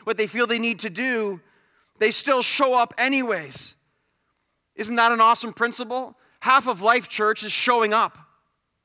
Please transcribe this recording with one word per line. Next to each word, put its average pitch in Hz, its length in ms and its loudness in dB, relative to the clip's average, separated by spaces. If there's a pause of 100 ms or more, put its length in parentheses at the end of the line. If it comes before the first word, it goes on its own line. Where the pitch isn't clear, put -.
what 220 140 -4
they 214 100 0
feel 240 180 -2
they 226 140 -2
need 226 220 -4
to 220 80 -8
do, 214 520 -4 (580)
they 226 120 2
still 262 300 0
show 262 340 0
up 240 220 2
anyways. 226 800 -4 (1000)
Isn't 220 200 -6
that 233 160 4
an 226 100 2
awesome 226 320 4
principle? 240 640 -6 (220)
Half 254 280 2
of 208 140 -4
life, 220 260 2
church, 214 360 -2
is 214 80 -8
showing 226 420 2
up. 214 240 0 (680)